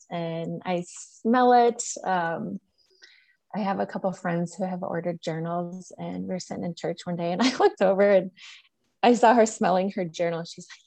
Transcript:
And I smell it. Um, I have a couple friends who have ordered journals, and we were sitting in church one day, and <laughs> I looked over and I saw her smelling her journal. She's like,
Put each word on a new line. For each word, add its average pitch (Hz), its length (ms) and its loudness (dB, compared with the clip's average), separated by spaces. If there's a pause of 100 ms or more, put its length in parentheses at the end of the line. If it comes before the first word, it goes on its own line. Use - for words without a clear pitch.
And 165 560 -8
I 180 220 -2
smell 247 680 2
it. 240 300 4 (200)
Um, 170 560 -4 (960)
I 190 40 -6
have 196 200 -2
a 202 60 -2
couple 190 260 -4
friends 175 440 -4
who 196 100 -6
have 180 180 -6
ordered 170 380 -6
journals, 175 760 -6
and 175 260 -8
we 190 100 -8
were 180 60 -6
sitting - 260 -10
in 170 100 -6
church - 300 -8
one 175 100 -6
day, 170 160 -4
and 180 80 -2
<laughs> 220 40 2
I 254 140 2
looked - 240 2
over 190 280 4
and 190 220 4 (720)
I 240 100 8
saw 220 220 6
her 220 100 6
smelling 190 460 0
her 190 120 -4
journal. 170 400 -4
She's - 240 -16
like, - 200 -20